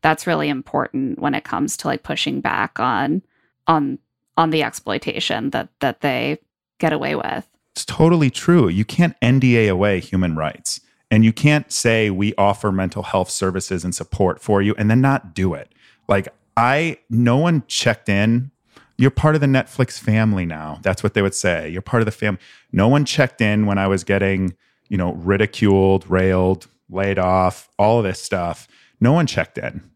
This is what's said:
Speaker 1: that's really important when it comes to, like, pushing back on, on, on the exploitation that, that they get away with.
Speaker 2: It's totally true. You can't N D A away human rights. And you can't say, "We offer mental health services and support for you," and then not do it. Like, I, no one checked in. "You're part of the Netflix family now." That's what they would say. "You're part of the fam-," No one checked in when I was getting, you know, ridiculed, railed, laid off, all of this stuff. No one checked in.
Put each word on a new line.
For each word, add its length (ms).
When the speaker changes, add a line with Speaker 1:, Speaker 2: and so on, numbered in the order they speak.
Speaker 1:
that's 240
really 240
important 680
when 160
it 100
comes 340
to, 100
like, 140
pushing 400
back 360
on, 440
on, 320
on 140
the 120
exploitation 880
that, 180
that 220
they 340
get 140
away 220
with. 340
Speaker 2:
It's 140
totally 420
true. 400
You 160
can't 380
N 160
D 220
A 80
away 320
human 360
rights. 440
And 140
you 80
can't 380
say, 400
"We 260
offer 360
mental 320
health 260
services 540
and 100
support 460
for 220
you," 160
and 120
then 100
not 340
do 200
it. 180
Like, 200
I, 420
no 280
one 320
checked 400
in. 420
"You're 140
part 260
of 40
the 60
Netflix 520
family 480
now." 360
That's 220
what 100
they 80
would 120
say. 340
"You're 140
part 200
of 40
the 60
fam-," 260
No 160
one 160
checked 360
in 260
when 120
I 80
was 160
getting, 520
you 80
know, 160
ridiculed, 1000
railed, 560
laid 300
off, 500
all 200
of 60
this 160
stuff. 460
No 120
one 160
checked 300
in. 240